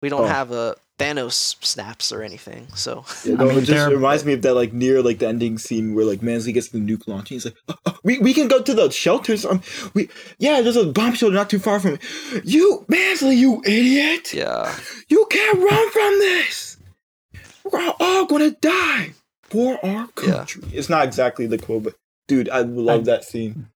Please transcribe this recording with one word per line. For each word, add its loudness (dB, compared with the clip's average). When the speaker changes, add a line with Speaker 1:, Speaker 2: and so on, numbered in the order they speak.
Speaker 1:
We -4
don't -2
Speaker 2:
Oh. 2
Speaker 1:
have -2
a -6
Thanos -4
snaps -6
or -10
anything, -16
so. -10
Speaker 2:
Yeah, 0
Speaker 3:
I 0
Speaker 2:
no, 4
Speaker 3:
mean, 4
Speaker 2:
it 0
just 0
Speaker 3:
there 4
Speaker 2:
reminds 2
me 2
of -2
that, 4
like, 0
near, 2
like, 2
the 0
ending -2
scene -4
where, 2
like, -2
Mansley -4
gets -2
the -8
nuke -4
launch, -10
and -12
he's -10
like, -10
"Oh, -8
oh, -6
we, 0
we 4
can 2
go 4
to -2
the 4
shelters. 0
Um, 0
we, -2
yeah, 2
there's 2
a 4
bomb 0
shelter 2
not 0
too 0
far 0
from 0
it." -12
"You, 4
Mansley, 2
you 4
idiot! 2
Speaker 1:
Yeah. -6
Speaker 2:
You 6
can't 2
run 4
from 2
this! -2
We're -4
all 2
gonna 2
die 0
for -2
our -4
Speaker 1:
Yeah. 2
Speaker 2:
country." -10
It's -8
not 2
exactly -2
the -2
quote, -4
but -8
dude, 2
I -2
love 0
Speaker 3:
I -6
Speaker 2:
that 2
scene. -8